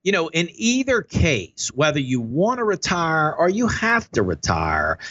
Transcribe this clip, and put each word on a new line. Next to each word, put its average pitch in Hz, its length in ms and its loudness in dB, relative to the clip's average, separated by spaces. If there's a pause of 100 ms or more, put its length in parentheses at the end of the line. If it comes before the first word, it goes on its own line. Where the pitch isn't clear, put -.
you 190 100 0
know, 170 160 0
in 165 260 -2
either 247 480 0
case, - 720 -2
whether 151 260 2
you 127 200 -2
wanna 185 440 0
retire 165 720 0
or 170 120 4
you 214 200 0
have 226 420 0
to 113 120 0
retire, 80 760 0 (120)